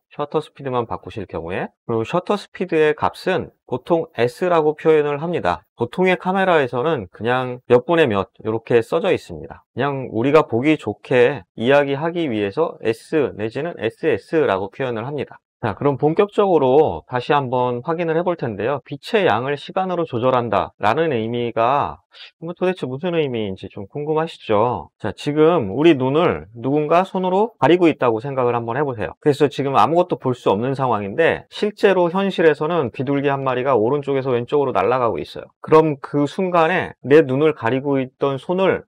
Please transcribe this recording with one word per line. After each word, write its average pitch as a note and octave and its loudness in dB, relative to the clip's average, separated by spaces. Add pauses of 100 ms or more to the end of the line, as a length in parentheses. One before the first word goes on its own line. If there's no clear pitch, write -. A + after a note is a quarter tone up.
(120)
셔터 D3 -4
스피드만 B2+ -6
바꾸실 F#2 -10
경우에. F#2 -8 (180)
그리고 A2+ -2
셔터 F3+ -2
스피드의 D#3+ 0
값은 F3 -4 (160)
보통 D#3+ -2 (100)
S라고 D#3 0
표현을 D3 2
합니다. B2 -2 (140)
보통의 F3+ 0
카메라에서는 D#3+ 0
그냥 B2+ -4
몇 B2 6
분의 E3 4
몇 G2 0 (140)
이렇게 A2+ 0
써져 F3+ 0
있습니다. D2+ -10 (100)
그냥 C3+ -4
우리가 C#3+ 2
보기 D3 0
좋게 B2 0 (120)
이야기하기 C#3+ 0
위해서 G#2+ -2
S A#2 -2
내지는 A#2+ -6
에스에스라고 A2+ -2
표현을 B2 -6
합니다. C#3+ -10 (220)
자, G#2+ -2
그럼 C#3 -2
본격적으로 D3+ 2
다시 B2+ -4
한번 B2 0
확인을 E3 -2
해볼 F3 -2
텐데요. B2 -4
빛의 F3 -2
양을 B2+ 0
시간으로 F3+ -4
조절한다 A#2 0
라는 C#3+ 0
의미가 A#2 -2 (420)
뭐 E3 -10
도대체 F3+ -4
무슨 D3 -4
의미인지 A2+ -4
좀 G2+ -14
궁금하시죠? B2 -2 (100)
자, G2+ -6
지금 D3+ 2
우리 D#3 6
눈을 B2+ 0
누군가 D3 0
손으로 F#3+ -2
가리고 E3+ 4
있다고 A#2+ 2
생각을 B2+ -2
한번 A#2 -4
해보세요. B2+ -4
그래서 D3 2
지금 C3+ -2
아무것도 D#3+ 2
볼 B2+ -2
수 - -2
없는 A#2+ 0
상황인데 A#2+ -2
실제로 F#3+ 2
현실에서는 E3 0
비둘기 C#3 -2
한 C#3 -2
마리가 B2+ 0
오른쪽에서 C3+ -2
왼쪽으로 B2+ 0
날아가고 G#2 0
있어요. - -12 (180)
그럼 D#3 4
그 D3 -2
순간에 E3+ 0 (100)
내 C#3+ 8
눈을 C#3+ 2
가리고 C3+ -2
있던 C3+ -4
손을 F3+ 0